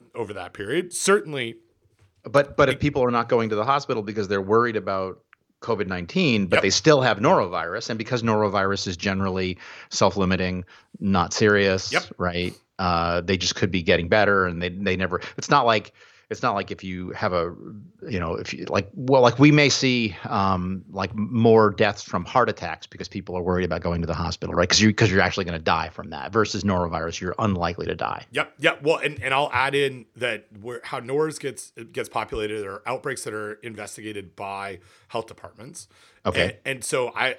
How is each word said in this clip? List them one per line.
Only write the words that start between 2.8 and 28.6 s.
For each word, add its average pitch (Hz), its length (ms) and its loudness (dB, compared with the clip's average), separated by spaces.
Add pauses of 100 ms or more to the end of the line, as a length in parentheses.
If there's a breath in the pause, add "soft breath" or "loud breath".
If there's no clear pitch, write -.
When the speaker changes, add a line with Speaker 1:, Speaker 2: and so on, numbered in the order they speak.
Speaker 2:
people 143 220 0
are 123 80 2
not 117 180 0
going 113 220 2
to 107 60 -2
the 104 80 0
hospital 135 380 -2
because 104 260 -4
they're 98 140 0
worried 110 340 2
about 95 440 -4 (420)
covid 104 240 -2
nineteen, 98 600 0
but 87 100 2
Speaker 1:
Yep. 151 60 4
Speaker 2:
they 98 80 4
still 151 320 6
have 113 160 2
norovirus, 101 720 0
and 113 80 -4
because 113 240 -4
norovirus 101 640 2
is 92 100 -4
generally 95 640 -2 (320 loud breath)
self-limiting, 92 720 2 (360 soft breath)
not 95 340 2
serious, 101 580 4
Speaker 1:
Yep. 170 120 0 (120)
Speaker 2:
right? 90 380 -4 (240)
Uh, 87 420 0
they 92 160 0
just - 200 -4
could - 140 0
be 87 120 -2
getting 85 260 2
better, 101 380 4
and 85 160 -4
they, 90 80 -4
they 92 260 -2
never. 90 240 -2 (160 loud breath)
It's - 140 -10
not 143 160 4
like, 110 260 2 (380 soft breath)
it's 107 140 -6
not 120 100 0
like 98 160 -4
if 95 140 -10
you 92 260 -8
have 104 220 -4
a, 87 200 0 (560)
you 107 120 -4
know, 82 160 -4
if - 180 -8
you, - 120 -10
like, 95 280 -2
well, 131 260 2
like, 120 200 6
we 147 100 10
may 147 180 6
see, 120 480 0 (120)
um, 95 600 0
like, 95 240 -6
more 110 580 6
deaths 104 340 0
from 90 200 -4
heart 120 240 2
attacks 82 380 -8
because 90 220 -14
people 90 280 -8
are 90 60 -4
worried 90 220 2
about 85 160 -2
going 85 200 -2
to 82 60 -2
the 80 80 -4
hospital, 82 400 -6
right? 87 140 4
'Cause - 120 4
you, 107 140 6
'cause 107 160 4
you're 95 120 4
actually 92 220 0
gonna 85 140 -6
die 80 300 0
from 80 220 -14
that. 73 220 -10
Versus 104 300 0
norovirus, 85 580 0
you're 92 200 -6
unlikely 87 460 0
to 82 100 -4
die. - 340 -6
Speaker 1:
Yep, 143 300 -6